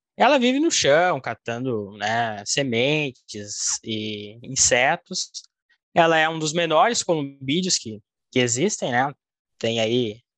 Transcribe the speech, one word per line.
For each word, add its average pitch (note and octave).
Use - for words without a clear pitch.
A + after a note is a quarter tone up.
ela B3
vive B3+
no E4
chão, D#3
catando, A#2
né, A2
sementes B2+
e G#2+
insetos. C3+
Ela E3
é D#3
um E3
dos D#3
menores E3+
columbídeos D3
que, G#2+
que B2+
existem, B2+
né? B2+
Tem A2+
aí A2+